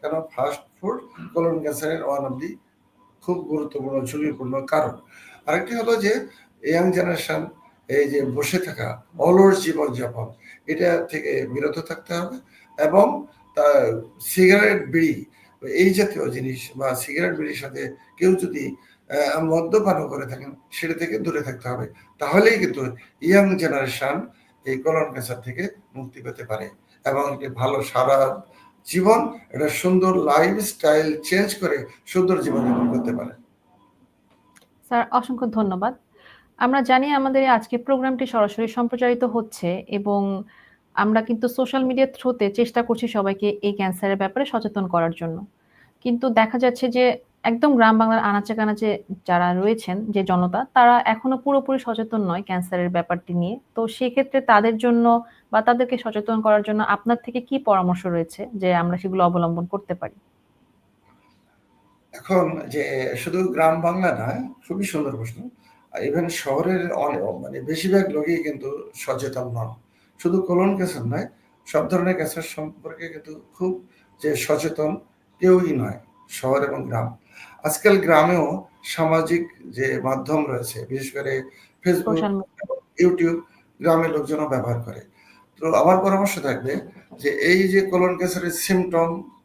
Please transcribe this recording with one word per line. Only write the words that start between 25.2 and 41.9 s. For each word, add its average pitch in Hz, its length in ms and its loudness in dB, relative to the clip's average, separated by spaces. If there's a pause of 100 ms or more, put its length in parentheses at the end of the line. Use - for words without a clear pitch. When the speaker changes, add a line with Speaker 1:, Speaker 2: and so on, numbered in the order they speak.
Speaker 1:
থেকে 175 260 -8 (280)
মুক্তি 131 260 -16
পেতে 123 220 -14
পারে 107 260 -8 (360)
এবং 139 280 -2
একটি 135 140 -10
ভালো 131 360 -2
সারা 131 580 2 (440)
জীবন, 214 440 4 (220)
একটা - 180 -2
সুন্দর 185 460 2
লাইফস্টাইল 156 1080 2
চেঞ্জ 196 340 0
করে 147 300 -4 (200)
সুন্দর 185 360 2
জীবনযাপন - 560 0
করতে 240 180 -2
পারে। - 140 -8 (1600)
Speaker 2:
স্যার, 233 240 2
অসংখ্য 247 400 -2
ধন্যবাদ। 208 440 -2 (600)
আমরা 262 240 2
জানি 262 300 2
আমাদের 269 300 2
এই 262 60 2
আজকে 240 300 2
প্রোগ্রামটি 262 480 0
সরাসরি 226 420 0
সম্প্রচারিত 240 560 0
হচ্ছে 220 640 -4
এবং 202 560 -2 (500)
আমরা 214 280 2
কিন্তু 233 260 -2
সোশ্যাল 262 360 -2
মিডিয়া 262 300 2